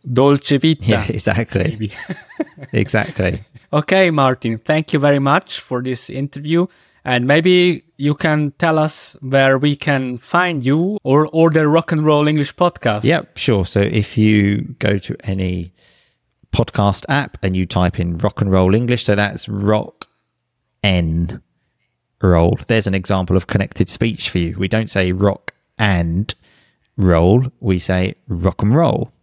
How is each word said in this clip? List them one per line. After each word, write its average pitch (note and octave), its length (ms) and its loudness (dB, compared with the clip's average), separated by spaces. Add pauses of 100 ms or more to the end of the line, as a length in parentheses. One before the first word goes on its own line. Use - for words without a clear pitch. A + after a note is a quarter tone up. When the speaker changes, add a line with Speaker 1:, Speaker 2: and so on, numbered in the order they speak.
(120)
Speaker 1:
Dolce C#3 460 2
vita. D#3+ 300 0
Speaker 2:
Yeah, A2+ 200 0
exactly. G#2 560 -2
Speaker 1:
Maybe. G#2+ 340 -4
<laughs> - 60 -16 (680)
Speaker 2:
Exactly. - 680 -2 (320)
Speaker 1:
Okay, F3+ 380 2
Martin, C3 480 0
thank D#3 340 -2
you D3+ 60 0
very C#3+ 200 2
much C#3+ 400 -2
for B2 220 -6
this B2+ 280 -6
interview. D3 580 -2 (360)
And B2 220 0
maybe F3 580 4 (140)
you D3 160 0
can D3+ 460 0
tell D#3+ 180 2
us - 440 -4
where C3+ 360 2
we C#3+ 180 0
can C3 440 -2
find E3+ 440 -2
you E3 400 0
or, D3 300 2
or D#3+ 160 4
the D#3 180 2
Rock D#3+ 240 0
and D#3 140 0
Roll D3+ 220 4
English D3+ 280 0
podcast. A2 480 -2
Speaker 2:
Yep, - 340 -2
sure. G2 280 0
So - 160 -2
if G#2 360 0
you G#2+ 600 2
go G2+ 220 0
to - 240 -8
any F#2 500 -4 (760)
podcast G2+ 580 -2
app C#3 320 -4
and F#2 160 -2
you F#2 80 -2
type F2+ 340 -2
in E2+ 180 -4
Rock - 240 -4
and G2 100 0
Roll F#2+ 240 4
English, A#2+ 300 0
so G#2 100 2
that's G#2 340 -4
Rock G#2 580 -4 (760)
N E2+ 580 0 (800)
Roll. F2 460 4
There's A2+ 200 0
an F#2+ 60 -2
example F#2 420 -2
of F2+ 120 0
connected - 420 -2
speech - 400 -4
for - 80 -4
you. E2+ 220 -2
We G2 80 -2
don't A2 220 -2
say F#2 220 0
rock G2 440 -2 (240)
and F2+ 540 0 (640)
roll, F#2+ 640 4
we F#2+ 200 0
say F#2 340 -2 (140)
rock F2+ 340 -2
and A2 140 2
roll. - 360 0 (120)